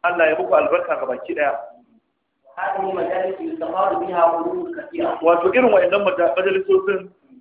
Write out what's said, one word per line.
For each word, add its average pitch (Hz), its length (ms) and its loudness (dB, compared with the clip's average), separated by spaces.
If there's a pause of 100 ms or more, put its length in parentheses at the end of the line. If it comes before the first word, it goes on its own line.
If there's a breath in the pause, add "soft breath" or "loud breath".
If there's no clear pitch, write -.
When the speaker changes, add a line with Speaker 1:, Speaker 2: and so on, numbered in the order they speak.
Speaker 1:
Allah 175 260 2
ya 156 60 2
muku - 200 0
albarka 165 440 0
ga 135 60 -4
baki 123 300 -6
ɗaya. 143 200 0 (1000)
Speaker 2:
هذه 196 340 -4
مجالس 185 500 -4
يستفاد 165 580 -2
بها 180 220 -2
علوم 170 540 0
كثيرة. - 460 -6
Speaker 1:
Wato, 170 320 4
irin - 180 4
wa'annan 196 320 4
maja-, 175 320 2
majalisosin 190 720 0 (320)